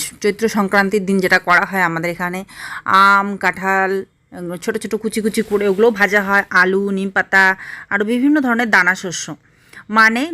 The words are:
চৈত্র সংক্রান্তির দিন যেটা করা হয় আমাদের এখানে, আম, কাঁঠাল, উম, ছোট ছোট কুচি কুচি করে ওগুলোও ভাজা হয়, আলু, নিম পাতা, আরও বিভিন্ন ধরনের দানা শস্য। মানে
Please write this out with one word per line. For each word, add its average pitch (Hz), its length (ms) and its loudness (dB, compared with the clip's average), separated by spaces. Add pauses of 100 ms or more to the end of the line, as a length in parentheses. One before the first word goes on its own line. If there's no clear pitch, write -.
(200)
চৈত্র 208 280 -2
সংক্রান্তির 196 580 0
দিন 196 140 2
যেটা 185 180 4
করা 175 260 2
হয় 190 180 -2
আমাদের 165 280 -2
এখানে, 180 340 -8 (400)
আম, 196 520 4
কাঁঠাল, 190 680 -2 (280)
উম, 180 240 -10
ছোট 220 220 -6
ছোট 214 160 -6
কুচি 214 260 -6
কুচি 214 220 -2
করে 208 260 -2
ওগুলোও 208 220 2
ভাজা 202 320 0
হয়, 196 280 0
আলু, 190 400 2
নিম 196 200 -4
পাতা, 190 460 2 (340)
আরও 208 140 -2
বিভিন্ন 254 360 2
ধরনের 240 300 0
দানা 185 240 4
শস্য। 175 420 -10 (520)
মানে 220 460 2